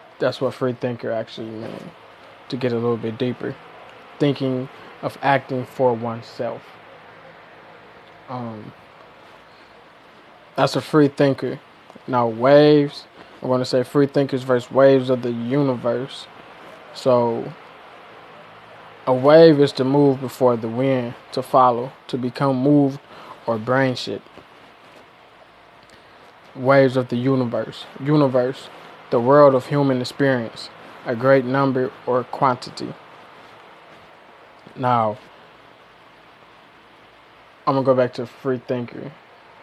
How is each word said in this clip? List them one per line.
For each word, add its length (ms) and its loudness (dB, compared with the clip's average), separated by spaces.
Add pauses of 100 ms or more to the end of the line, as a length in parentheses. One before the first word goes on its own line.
(200)
that's 200 -4
what 140 -4
free 200 -4
thinker 380 -8
actually 380 -10
means, 400 -14 (600)
to 80 -8
get 140 -4
a 40 -2
little 220 -2
bit 200 -8
deeper. 380 -6 (640)
Thinking 500 -2 (320)
of 220 -8
acting 420 -2
for 280 0
oneself. 680 -8 (1700)
Um, 440 -14 (1800)
that's 220 0
a 40 -2
free 280 2
thinker. 500 -2 (480)
Now, 200 0
waves, 760 4 (380)
I'm 80 -6
gonna 160 -2
say 180 0
free 240 2
thinkers 360 -2
versus 280 -2
waves 380 4
of 120 -2
the 120 -4
universe. 920 -4 (680)
So, 580 -2 (1500)
a 80 0
wave 460 8
is 140 2
to 100 -2
move 380 2
before 340 0
the 140 -6
wind, 460 -2 (180)
to 100 -6
follow, 480 2 (160)
to 100 -6
become 380 -2
moved 460 2 (440)
or 120 -4
brain 380 0
shit. 260 -10 (2250)
Waves 400 4
of 140 -2
the 80 -4
universe. 680 -4 (160)
Universe, 680 0 (400)
the 100 0
world 360 6
of 100 -2
human 340 0
experience, 720 -4 (360)
a 120 -4
great 260 4
number 480 -2 (140)
or 180 -2
quantity. 720 -4 (1800)
Now, 440 -2 (2500)
I'm 60 2
gonna 120 -2
go 80 4
back 200 0
to 120 -8
free 400 -6
thinker. 460 -8 (520)